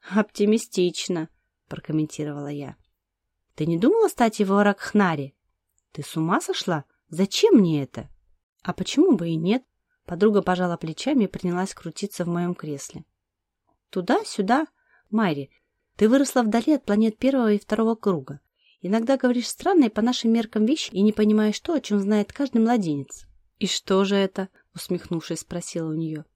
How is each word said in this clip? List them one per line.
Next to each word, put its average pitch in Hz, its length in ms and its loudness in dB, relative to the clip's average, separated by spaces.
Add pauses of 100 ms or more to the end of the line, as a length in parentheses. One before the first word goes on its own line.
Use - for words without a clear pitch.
«Оптимистично», 190 1200 0 (380)
прокомментировала 151 800 -6
я. 143 280 -12 (800)
«Ты 156 100 -2
не 165 120 0
думала 381 300 4
стать 226 320 0
его 202 240 2
Ракхнари?» 180 720 0 (560)
«Ты 147 120 -12
с - 120 -12
ума 170 260 0
сошла? 180 440 -4 (240)
Зачем 196 460 2
мне 165 280 4
это?» - 260 -12 (540)
«А 180 100 -6
почему 294 420 2
бы 170 140 -4
и 165 60 -2
нет?» 190 280 0 (420)
Подруга 202 360 2
пожала 180 360 -2
плечами 220 480 -2
и - 20 -4
принялась 180 460 -4
крутиться - 520 -10
в - 20 -6
моём 175 280 -2
кресле. 151 500 -12 (840)
«Туда-сюда. 233 800 -2 (420)
Майри, 170 420 -2 (440)
ты 214 140 4
выросла 262 340 4
вдали 226 300 2
от 277 120 0
планет 214 320 2
первого 254 360 2
и 202 60 0
второго 220 360 0
круга. 147 440 -4 (420)
Иногда 226 360 0
говоришь 247 320 0
странные 330 400 2
по 214 120 -4
нашим 233 300 0
меркам 220 340 0
вещи 285 260 -2
и 190 100 -2
не 214 100 4
понимаешь 214 480 2
то, - 140 -6
о 294 80 -2
чём 208 180 -2
знает 202 320 0
каждый 262 300 -2
младенец». 180 640 -2 (340)
«И 202 80 -2
что 190 380 0
же 196 100 0
это?» 196 340 -2 (240)
усмехнувшись, 170 680 -6
спросила 170 500 -8
у 156 40 -4
неё. 156 300 -6 (120)